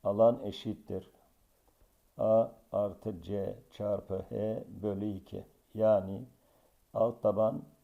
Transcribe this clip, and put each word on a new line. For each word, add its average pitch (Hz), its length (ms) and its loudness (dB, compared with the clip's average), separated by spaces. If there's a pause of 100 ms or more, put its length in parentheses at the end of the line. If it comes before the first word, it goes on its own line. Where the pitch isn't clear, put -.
Alan 113 400 4
eşittir. 98 680 -8 (1040)
A 110 300 4 (240)
artı 101 500 -4
C 98 380 -6 (120)
çarpı 98 580 -4
H 110 340 -4 (200)
bölü 101 220 -2
iki. 98 400 -8 (280)
Yani 107 520 2 (680)
alt 113 280 0
taban 107 420 2 (200)